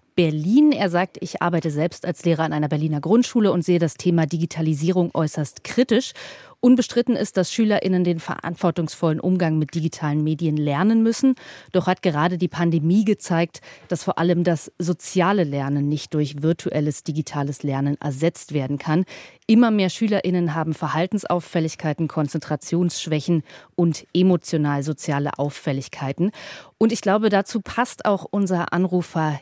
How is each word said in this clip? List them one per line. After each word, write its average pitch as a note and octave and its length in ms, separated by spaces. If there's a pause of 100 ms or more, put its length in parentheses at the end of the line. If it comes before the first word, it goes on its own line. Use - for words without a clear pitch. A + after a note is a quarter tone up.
(160)
Berlin. F3 560
Er F#3+ 180
sagt, F3 300
"Ich - 200
arbeite E3+ 300
selbst D3 340
als - 200
Lehrer D#3+ 180
an D#3 100
einer D3+ 160
Berliner D3+ 320
Grundschule G#3+ 520
und F3 120
sehe F3 140
das D#3+ 160
Thema E3+ 320
Digitalisierung E3 880
äußerst D3+ 480
kritisch. - 520 (440)
Unbestritten A#3+ 580
ist, - 200
dass F#3 160
SchülerInnen G3+ 500
den E3+ 160
verantwortungsvollen E3 1000
Umgang F3 380
mit D#3 160
digitalen D#3 500
Medien D#3 320
lernen D#3 460
müssen. A#3 320 (360)
Doch F3+ 160
hat F3+ 160
gerade E3+ 360
die E3+ 100
Pandemie E3+ 560
gezeigt, F3 560 (280)
dass - 160
vor - 140
allem E3+ 240
das E3 360
soziale F3+ 640
Lernen C#3+ 420
nicht D3 280
durch D3 280
virtuelles D#3 600
digitales D3 580
Lernen C#3+ 380
ersetzt D3 540
werden C#3 240
kann. E3 260 (420)
Immer A3+ 240
mehr G3+ 200
SchülerInnen F3+ 640
haben D#3+ 180
Verhaltensauffälligkeiten, D#3+ 1400
Konzentrationsschwächen D#3+ 1400 (300)
und E3+ 400
emotional-soziale D3 1200
Auffälligkeiten." C#3+ 920 (460)
Und A3+ 120
ich A3+ 120
glaube, G#3+ 260
dazu G3+ 320
passt - 460
auch G3+ 220
unser F#3 440
Anrufer E3+ 680